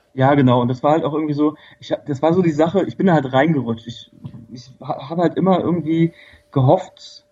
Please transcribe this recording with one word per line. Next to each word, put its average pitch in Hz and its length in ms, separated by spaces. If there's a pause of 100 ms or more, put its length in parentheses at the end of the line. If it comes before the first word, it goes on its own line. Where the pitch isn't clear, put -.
(140)
Ja, 131 220
genau. 127 260
Und 120 60
das 127 160
war 147 80
halt 160 120
auch 143 100
irgendwie 151 200
so, 151 220 (240)
ich - 120
hab, - 140
das 143 160
war 160 120
so 185 100
die 165 80
Sache, 165 320
ich - 120
bin 180 120
da 180 60
halt 135 200
reingerutscht. 131 540
Ich, - 240 (400)
ich 123 180 (100)
ha-, 139 300
hab 165 80
halt 170 180
immer 180 260
irgendwie 165 520 (380)
gehofft - 800